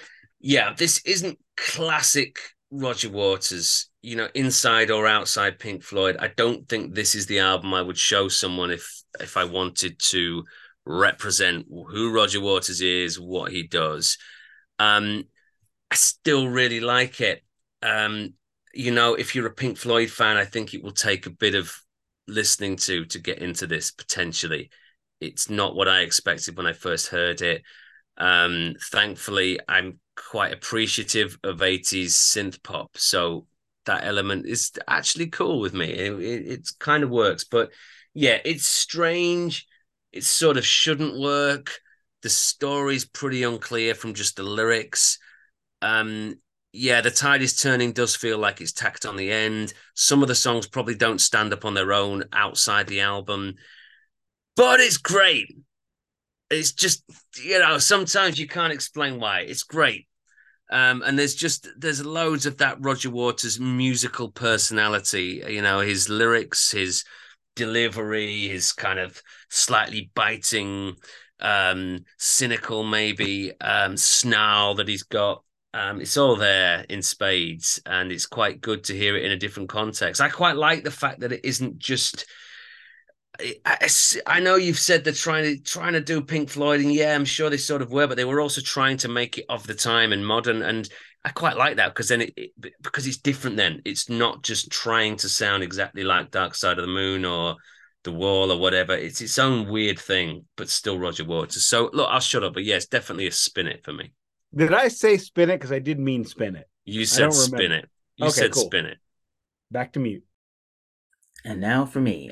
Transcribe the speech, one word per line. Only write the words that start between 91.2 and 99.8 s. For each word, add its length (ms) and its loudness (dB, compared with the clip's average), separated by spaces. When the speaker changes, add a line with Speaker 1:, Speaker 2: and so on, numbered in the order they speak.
Speaker 1:
I 60 -6
quite 260 -2
like 180 2
that, 180 2
'cause 140 -4
then 140 2
it, 160 -4
it, 140 -12
because 240 -6
it's 120 -6
different 400 -4
then. 260 0
It's 260 -6
not 340 0
just 280 -4
trying 460 0
to 100 -4
sound 340 0
exactly 440 -4
like 260 0
Dark 240 -2
Side 240 0
of 60 -4
the 80 -4
Moon 320 -2
or 320 -2
The 80 -8
Wall 360 2
or 100 2
whatever. 340 2
It's 260 -4
its 200 -4
own 280 2
weird 320 0